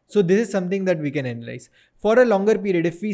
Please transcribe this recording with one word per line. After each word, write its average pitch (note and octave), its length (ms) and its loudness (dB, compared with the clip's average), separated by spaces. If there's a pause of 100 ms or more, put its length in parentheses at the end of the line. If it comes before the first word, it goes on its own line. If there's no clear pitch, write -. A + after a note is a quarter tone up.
(140)
So G#3 80 4
this F#3 220 4
is G#3+ 80 -4
something F#3+ 360 -2
that E3+ 160 0
we C#3+ 80 -4
can C#3 160 -4
analyze A#2 380 -10 (380)
for G#3+ 180 2
a - 40 6
longer G#3 380 2
period। F3 240 0
If E3+ 160 -6
we G#3 100 -6